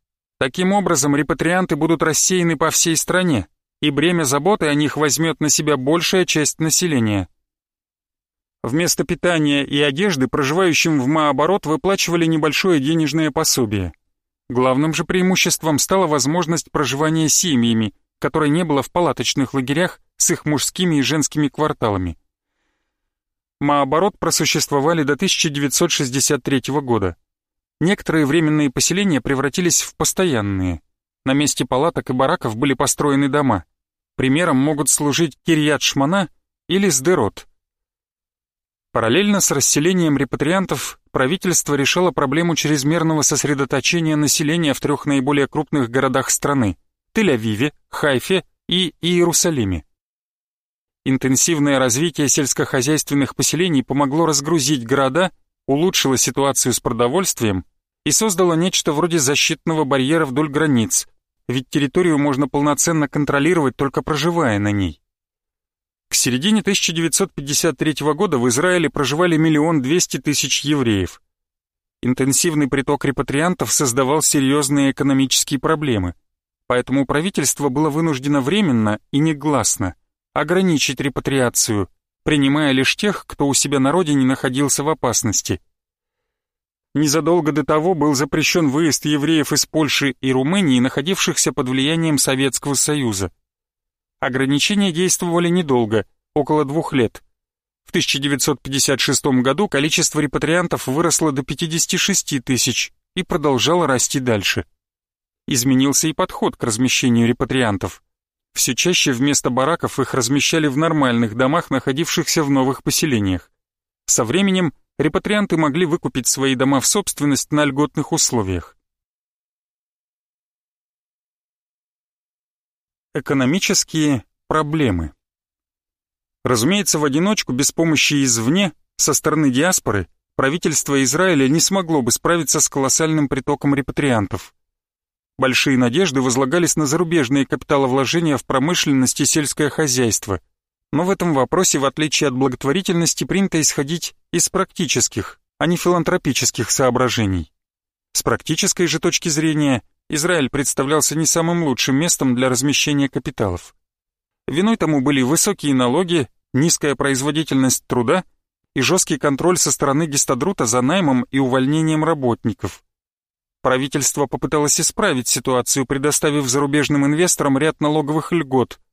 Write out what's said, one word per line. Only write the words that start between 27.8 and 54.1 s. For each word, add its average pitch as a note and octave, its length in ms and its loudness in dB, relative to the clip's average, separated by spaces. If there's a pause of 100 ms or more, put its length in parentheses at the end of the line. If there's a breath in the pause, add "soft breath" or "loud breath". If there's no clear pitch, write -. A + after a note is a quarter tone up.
Некоторые D#3+ 460 0
временные D3+ 440 2
поселения E3+ 500 0
превратились C#3 640 0
в - 140 -12
постоянные. G2+ 880 -2 (420)
На C3 80 0
месте C#3+ 320 -2
палаток C3+ 460 -2
и - 20 -2
бараков C3+ 440 0
были C3+ 180 0
построены C#3+ 540 0
дома. C3 360 0 (520)
Примером C#3 400 2
могут C#3+ 320 0
служить D3 560 0
Кирьят-Шмона D3+ 840 0 (400)
или G3 200 2
Сдерот. C#3 600 -2 (1400)
Параллельно F3 480 2
с - 100 0
расселением D#3 640 2
репатриантов D3 840 -2 (100)
правительство D3 640 0
решало D3+ 380 2
проблему D#3+ 420 0
чрезмерного D#3 680 0
сосредоточения C#3+ 920 0
населения D3+ 580 0
в - 80 -6
трех C#3+ 240 -2
наиболее C#3 440 0
крупных C#3+ 420 -2
городах C3 400 0
страны: C3 480 0 (340)
Тель-Авиве, B2 600 0 (160)
Хайфе D3+ 560 -2 (240)
и F3+ 320 -2
Иерусалиме. E3 840 0 (1200)
Интенсивное C3+ 760 0
развитие C3+ 480 0
сельскохозяйственных C#3 1080 -2
поселений D3+ 480 0
помогло C#3+ 440 0